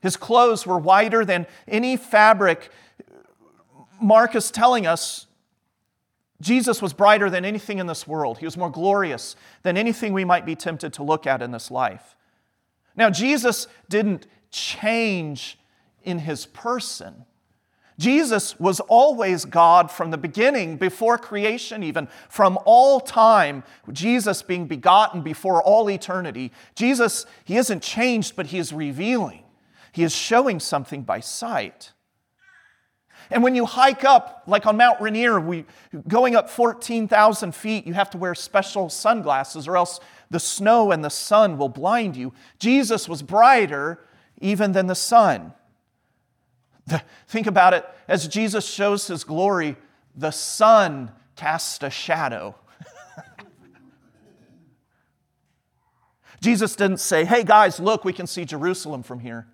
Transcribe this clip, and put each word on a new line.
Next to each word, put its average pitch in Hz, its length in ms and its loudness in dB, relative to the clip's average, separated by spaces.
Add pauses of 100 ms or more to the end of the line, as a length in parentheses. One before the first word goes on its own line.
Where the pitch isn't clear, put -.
His 185 160 -4
clothes 233 500 2
were 180 100 0
whiter 202 480 2
than 175 220 -2 (200)
any 247 300 -2
fabric. 208 760 2 (1300)
Mark 226 320 6
is 220 160 -2
telling 233 360 2
us - 420 -4 (1120)
Jesus 233 400 0
was 180 100 -4
brighter 202 380 4
than 180 160 -4
anything 208 320 -8
in 180 80 -6
this 160 200 -10
world. 147 320 -6
He 156 60 -14
was 160 120 -10
more 175 140 -6
glorious 170 640 -2 (280)
than 180 160 -2
anything 226 340 -4
we 190 140 -2
might 175 180 2
be 160 120 -8
tempted 160 380 -10
to 147 80 -14
look 151 240 -2
at 135 140 0
in 131 120 -8
this 117 180 -14
life. 123 440 -6 (840)
Now, 220 120 2
Jesus 233 580 -2 (220)
didn't 202 380 -4 (240)
change 202 1080 -6 (440)
in 175 160 -6
his 151 260 -8
person. - 800 -10 (720)
Jesus 233 640 0
was 180 180 0
always 226 680 2
God 170 460 6
from 165 220 -8
the 160 40 -6
beginning, 175 600 -2
before 190 420 0
creation 220 640 -6
even, 160 240 -6 (220)
from 190 360 2
all 254 360 8
time, 208 640 2 (260)
Jesus 202 500 -2
being 180 280 -6
begotten 175 520 2
before 165 400 -2
all 208 300 2
eternity. 170 600 -8 (240)
Jesus, 240 500 0 (180)
he 185 120 -4
isn't 226 260 -2
changed, 233 540 -4
but 180 100 -8
he 170 120 -8
is 156 140 -8
revealing. 151 680 -6 (480)
He 170 140 -2
is 160 100 -2
showing 233 460 0
something 139 420 -8
by 101 160 -4
sight. 160 720 -10 (1400)
And 240 100 2
when 254 140 2
you 240 100 0
hike 269 380 2
up, - 420 4
like 208 180 0
on 214 120 2
Mount 240 240 4
Rainier, 220 400 0
we, 165 240 -8 (420)
going 240 300 2
up 220 120 2
fourteen 233 600 -2
thousand 208 440 2
feet, 214 320 -6
you 175 100 -8
have 196 160 -2
to 185 80 -14
wear 175 180 -6
special 196 520 -4
sunglasses 151 800 -2
or 180 100 -2
else 175 220 0 (320)
the 165 80 -4
snow 208 540 2
and 160 120 -2
the 147 60 -6
sun 208 480 2
will 139 100 -2
blind 180 480 -4
you. 127 160 -10 (280)
Jesus 233 480 0
was 147 160 -10
brighter 175 760 4 (420)
even 202 300 0
than 185 160 0
the 185 80 -4
sun. 180 580 2 (1300)
The, 160 160 -4 (240)
think 220 200 -4
about 185 280 6
it. 170 100 -2 (240)
As 165 200 0
Jesus 208 380 -4
shows 202 420 -2
his 175 140 -8
glory, 165 540 -2 (400)
the 151 140 -6
sun 156 840 2 (240)
cast - 460 -6
a 139 80 -6
shadow. 123 640 -6 (260)
<laughs> - 540 -20 (3000)
Jesus 220 340 0
didn't 190 260 0
say, 165 260 0
"Hey 233 180 2
guys, 208 340 6
look, 196 280 -2
we 185 80 -4
can 175 120 -12
see 175 200 -10
Jerusalem 151 560 -6
from 123 180 -14
here." 117 340 -14